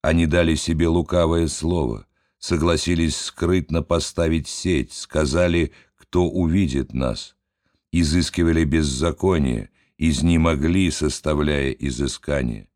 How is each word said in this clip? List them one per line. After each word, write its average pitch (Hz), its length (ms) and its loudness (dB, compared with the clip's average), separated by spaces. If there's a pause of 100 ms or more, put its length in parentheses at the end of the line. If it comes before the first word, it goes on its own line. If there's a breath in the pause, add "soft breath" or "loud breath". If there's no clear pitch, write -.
Они 82 240 2
дали 82 300 2
себе 82 320 -2
лукавое 82 600 0
слово, 76 600 -4 (320)
согласились 82 760 0
скрытно 85 680 -2
поставить 82 640 -2
сеть, - 440 -2
сказали: 80 800 0 (240 soft breath)
«Кто - 280 -2
увидит 82 720 0
нас?» 62 420 -6 (560)
Изыскивали 82 720 2
беззаконие, 73 1040 0 (280)
изнемогли, 82 920 2
составляя 73 800 -2
изыскание. 65 1040 -4